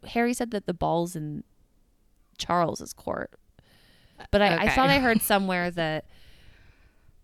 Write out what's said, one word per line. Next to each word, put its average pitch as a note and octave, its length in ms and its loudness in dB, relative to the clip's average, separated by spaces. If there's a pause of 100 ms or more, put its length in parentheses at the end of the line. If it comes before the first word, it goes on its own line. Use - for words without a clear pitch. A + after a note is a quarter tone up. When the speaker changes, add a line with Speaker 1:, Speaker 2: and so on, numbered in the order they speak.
Speaker 1:
Harry A#3+ 280 0
said A#3 180 -6
that G3+ 160 -6
the - 60 0
ball's E3+ 440 -2
in D3+ 260 -8 (920)
Charles's - 560 -2
court. - 400 -8 (960)
But G3+ 100 4
I, G3 140 4
I D4+ 140 2
thought C4 160 4
Speaker 2:
Okay. C#4 100 6
Speaker 1:
I C#4 40 4
heard A#3 220 4
Speaker 2:
<laughs> - 120 0
Speaker 1:
somewhere F#3 380 2
that, D#3+ 340 -4 (1200)